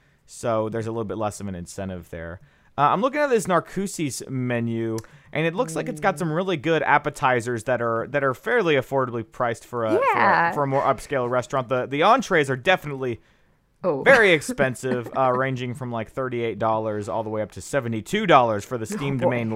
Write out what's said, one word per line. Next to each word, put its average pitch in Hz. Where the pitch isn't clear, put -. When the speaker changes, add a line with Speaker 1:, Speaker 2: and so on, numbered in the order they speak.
Speaker 1:
so 110
there's 110
a -
little 113
bit 95
less 104
of 101
an 95
incentive 90
there. 82
Uh, 143
I'm 175
looking 269
at 294
this 226
Narcoossee's 175
menu, 117
and 156
it 165
looks 190
like 262
it's 156
got 196
Speaker 2:
Mm. 147
Speaker 1:
some 165
really 185
good 151
appetizers 127
that 120
are, 113
that 139
are 131
fairly 202
affordably 123
priced 120
for 120
a, 110
for 349
a, -
Speaker 2:
Yeah. 170
Speaker 1:
for 147
a 139
more 135
upscale 123
restaurant. 123
The, 123
the 143
entrees 190
are 131
definitely 131
Speaker 2:
Oh. 180
Speaker 1:
very 233
Speaker 2:
<laughs> 160
Speaker 1:
expensive, 131
uh, 131
ranging 123
from, 123
like, 113
thirty-eight 120
dollars 110
all 107
the 107
way 107
up 101
to 98
seventy-two 120
dollars 120
for 127
the 110
Speaker 2:
Oh, 208
Speaker 1:
steamed 139
Speaker 2:
boy. 127
Speaker 1:
Maine 120